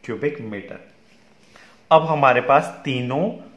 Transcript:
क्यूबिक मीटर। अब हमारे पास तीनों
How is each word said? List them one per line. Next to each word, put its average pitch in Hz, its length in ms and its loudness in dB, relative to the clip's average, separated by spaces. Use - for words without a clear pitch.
क्यूबिक 113 380 -6
मीटर। 104 380 -14
अब 160 140 6
हमारे 139 360 4
पास 139 240 2
तीनों 131 420 -4